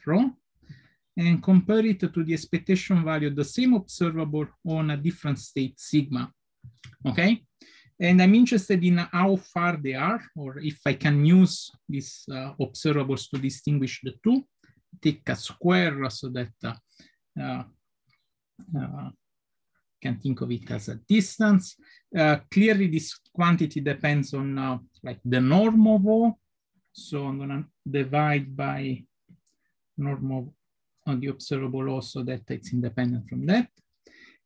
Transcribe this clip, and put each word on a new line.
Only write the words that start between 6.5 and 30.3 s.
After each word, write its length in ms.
okay? 380
And 220
I'm 140
interested 480
in 140
how 400
far 400
they 160
are, 280
or 240
if 260
I 80
can 320
use 460
these, 420
uh, 300
observables 680
to 100
distinguish 640
the 180
two. 240
Take 280
a 60
square 760
so 200
that, 220
uh, 100
uh, 220
uh, 320
can 180
think 220
of 100
it 200
as 180
a 60
distance. 680
Uh, 220
clearly, 360
this 300
quantity 480
depends 520
on, 240
uh, 200
like, 200
the 180
norm 460
of 200
O. 300
So 340
I'm 140
gonna 260
divide 680
by 500
norm 340